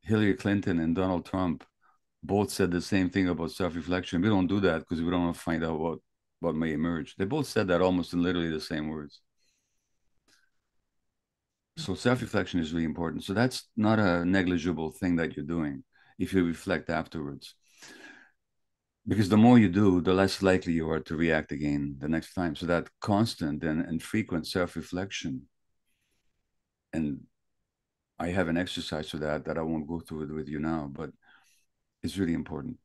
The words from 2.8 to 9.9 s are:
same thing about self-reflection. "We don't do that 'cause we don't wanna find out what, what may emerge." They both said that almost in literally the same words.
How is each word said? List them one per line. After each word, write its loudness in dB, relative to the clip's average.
same 0
thing 2
about -2
self-reflection. -2
"We 2
don't 4
do 0
that 0
'cause -4
we 0
don't 0
wanna 0
find -4
out -2
what, -2
what -2
may -2
emerge." -4
They -2
both -2
said 0
that 4
almost 2
in 2
literally 0
the -4
same -6
words. -12